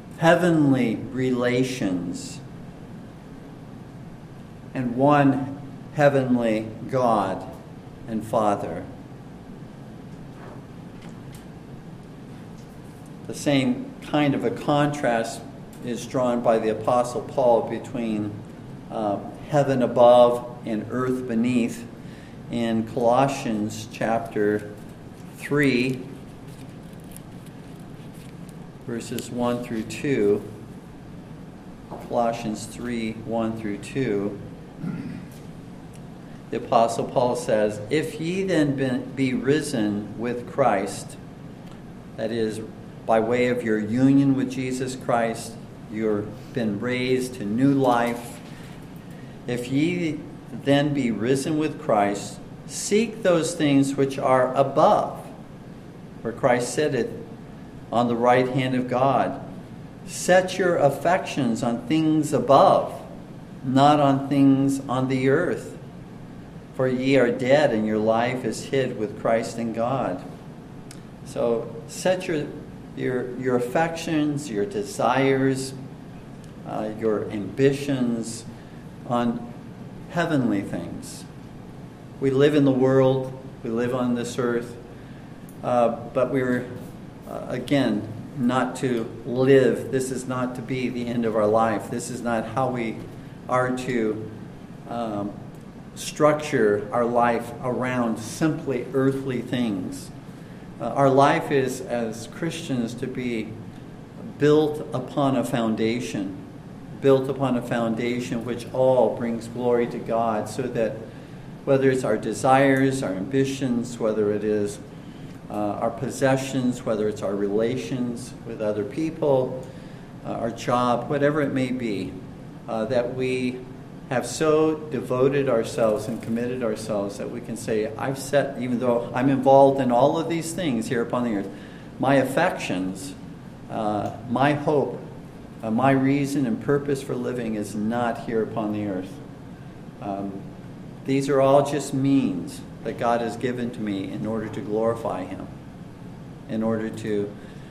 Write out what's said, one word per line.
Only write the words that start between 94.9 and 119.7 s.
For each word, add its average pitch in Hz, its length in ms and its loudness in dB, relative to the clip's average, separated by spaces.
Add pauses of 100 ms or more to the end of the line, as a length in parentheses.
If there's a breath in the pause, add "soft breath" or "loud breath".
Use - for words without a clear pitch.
structure 127 960 4
our 120 140 2
life 120 460 2 (120)
around 123 560 0
simply 139 720 -2
earthly 135 480 2
things. 110 680 -2 (680 loud breath)
Uh, 120 100 -2
our 135 200 6
life 143 400 6
is, 127 320 2
as 117 460 -4
Christians, 127 640 -4
to - 140 -6
be 120 400 -4 (880 loud breath)
built 147 560 4
upon 135 420 0
a 120 80 2
foundation, 113 920 0 (640)
built 135 280 6
upon 131 280 0
a 117 60 -2
foundation 120 800 -2
which 117 280 -6
all 131 420 6
brings 117 320 -4
glory 120 400 2
to 120 100 -6
God, 113 500 0
so - 140 -6
that 113 340 0 (680 loud breath)
whether 135 240 6
it's 127 140 2
our 110 140 2
desires, 135 840 4
our 95 120 -2
ambitions, 120 840 0
whether 107 320 2
it 104 120 0
is, 104 340 0 (720 loud breath)
uh, 113 40 -8
our 104 360 -2
possessions, 131 960 0
whether 107 220 0
it's 107 160 -4
our 101 120 -2
relations 117 960 -2 (120)
with 113 160 -8
other 104 220 -2
people, 143 800 0 (640 loud breath)